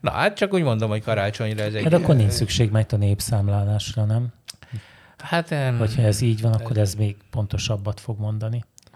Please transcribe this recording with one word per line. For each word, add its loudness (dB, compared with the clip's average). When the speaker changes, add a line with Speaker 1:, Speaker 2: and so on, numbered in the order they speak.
Speaker 1:
na, -2
hát 0
csak -2
úgy 2
mondom, 2
hogy -2
karácsonyra -2
ez -2
egy -2
Speaker 2:
Hát 4
akkor 4
nincs 6
Speaker 1:
ö, -2
Speaker 2:
szükség 0
majd 2
a 0
népszámlálásra, 0
nem? 0
Speaker 1:
Hát... -4
Em, 0
Speaker 2:
Hogyha 0
ez 2
így 2
van, 2
akkor -2
Speaker 1:
ez 4
Speaker 2:
ez -4
még -2
pontosabbat -4
fog -8
mondani. -4